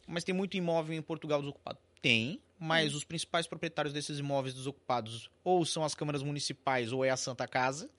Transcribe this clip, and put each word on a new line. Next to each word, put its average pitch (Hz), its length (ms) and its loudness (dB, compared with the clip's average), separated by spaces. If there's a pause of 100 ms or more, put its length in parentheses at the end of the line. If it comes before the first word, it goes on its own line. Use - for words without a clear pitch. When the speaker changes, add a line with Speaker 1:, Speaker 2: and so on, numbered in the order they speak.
Speaker 1:
mas 170 160 -4
tem 185 100 -2
muito 190 220 0
imóvel 165 400 0
em 156 60 -4
Portugal 151 400 -2
desocupado? - 360 -8 (240)
Tem, 123 400 4 (180)
mas 160 340 2
Speaker 2:
Hum. 147 40 -6
Speaker 1:
os 147 80 -8
principais 170 420 -2
proprietários 156 460 -4
desses 147 260 -6
imóveis 139 340 -2
desocupados 123 760 -4 (100)
ou 180 220 4
são 156 220 0
as 143 100 -2
câmaras 147 260 -2
municipais 135 680 0
ou 131 140 2
é 131 40 4
a 131 60 2
Santa 127 320 -4
Casa. 135 520 0